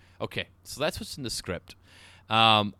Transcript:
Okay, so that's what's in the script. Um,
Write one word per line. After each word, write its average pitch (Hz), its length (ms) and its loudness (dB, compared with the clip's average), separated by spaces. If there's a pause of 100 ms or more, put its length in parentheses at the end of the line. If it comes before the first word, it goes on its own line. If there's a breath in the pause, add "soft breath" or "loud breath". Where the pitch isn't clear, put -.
(180)
Okay, 104 280 -6 (180)
so - 160 -14
that's 160 180 -4
what's - 200 -12
in 135 60 -10
the 113 60 -8
script. - 440 -8 (560 soft breath)
Um, 110 500 4